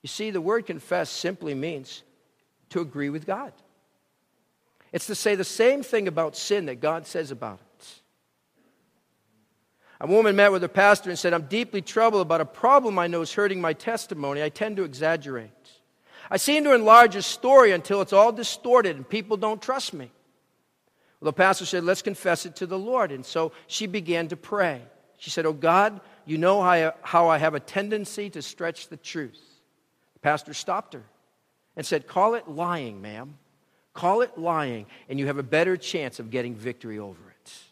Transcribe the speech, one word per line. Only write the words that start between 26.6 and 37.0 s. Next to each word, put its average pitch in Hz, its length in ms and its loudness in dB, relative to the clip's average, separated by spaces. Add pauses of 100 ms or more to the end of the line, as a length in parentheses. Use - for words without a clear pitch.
how 180 80 4
I, 160 220 4 (100)
how 170 240 4
I 160 120 4
have 156 180 0
a 139 40 -4
tendency 208 680 -6
to 156 120 -12
stretch - 440 -10
the 160 100 -18
truth." - 440 -12 (760)
The - 60 -20
pastor 147 340 -2
stopped 190 400 -6
her 117 100 -18 (720)
and 151 80 -10
said, 147 220 -4
"Call 214 280 2
it 226 140 -8
lying, 147 540 -6
ma'am. 117 360 -16 (560)
Call 196 260 0
it 247 180 -4
lying, 147 480 -4 (220)
and 135 100 -6
you 139 80 -2
have 143 120 -4
a 135 60 -6
better 165 320 2
chance 143 440 -8
of 113 100 -14
getting 123 240 -6
victory 113 440 -10
over 95 320 -16